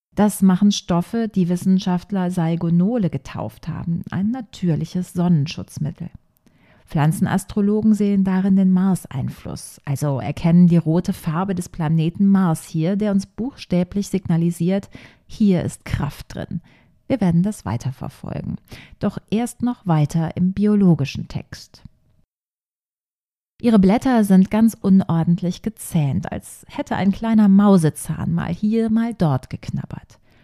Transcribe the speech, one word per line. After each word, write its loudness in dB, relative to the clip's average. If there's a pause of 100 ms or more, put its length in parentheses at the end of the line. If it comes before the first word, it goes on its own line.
(140)
Das 2
machen 4
Stoffe, -4
die 0
Wissenschaftler -2
Salgonole 0
getauft -10
haben, -6
ein -2
natürliches -4
Sonnenschutzmittel. -2 (760)
Pflanzenastrologen 0
sehen 0
darin 2
den 4
Mars-Einfluss, -4
also -2
erkennen 4
die 6
rote 0
Farbe -4
des -8
Planeten 0
Mars 2
hier, -2
der -2
uns -2
buchstäblich -4
signalisiert, -2 (380)
hier 0
ist -8
Kraft -10
drin. -10 (440)
Wir -2
werden 2
das -6
weiterverfolgen. -8 (420)
Doch -4 (100)
erst -4
noch -6
weiter 0
im 0
biologischen 2
Text. -16 (1800)
Ihre 4
Blätter 4
sind 4
ganz 2
unordentlich 0
gezähnt, -4
als -14
hätte -8
ein 2
kleiner 2
Mausezahn 4
mal -4
hier, -2
mal -2
dort 0
geknabbert. -12 (260)